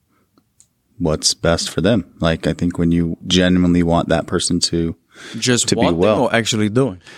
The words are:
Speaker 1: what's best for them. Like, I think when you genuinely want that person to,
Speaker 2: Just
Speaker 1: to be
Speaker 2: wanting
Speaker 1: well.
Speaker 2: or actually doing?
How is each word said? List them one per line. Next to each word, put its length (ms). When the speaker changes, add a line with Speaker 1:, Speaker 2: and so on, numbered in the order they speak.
Speaker 1:
what's 340
best 380
for 100
them. 400
Like, 280
I 60
think 220
when 160
you 240
genuinely 560
want 280
that 160
person 340
to, 360
Speaker 2:
Just 300
Speaker 1:
to 80
be 60
Speaker 2:
wanting 160
Speaker 1:
well. 260
Speaker 2:
or 100
actually 340
doing? 320